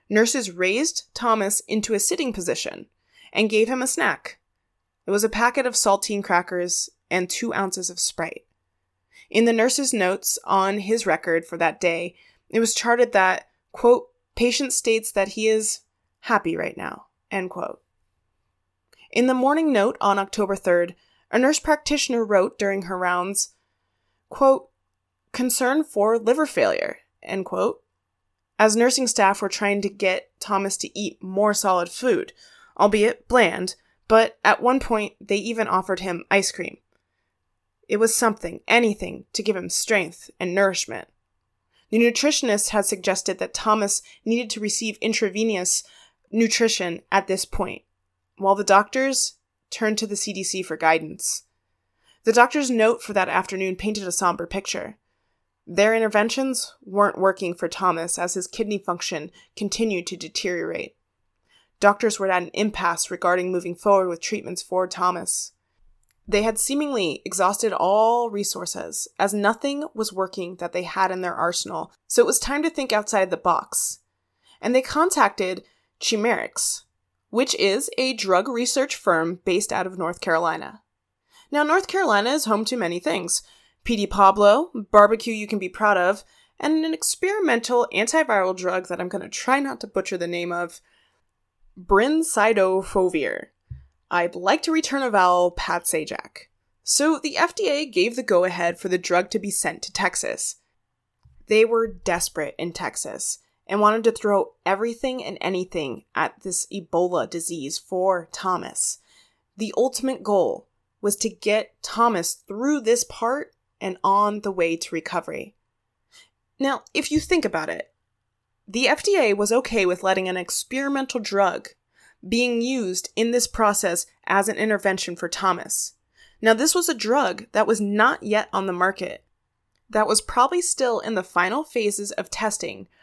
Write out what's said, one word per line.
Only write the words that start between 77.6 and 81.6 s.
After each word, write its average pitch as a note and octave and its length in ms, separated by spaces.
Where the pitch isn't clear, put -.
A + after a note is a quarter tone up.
a C4 180
drug G3 340
research B3+ 480
firm E3+ 480
based F#3+ 280
out F#3 140
of F#3 120
North F3 220
Carolina. D#3+ 640
Now, D4 100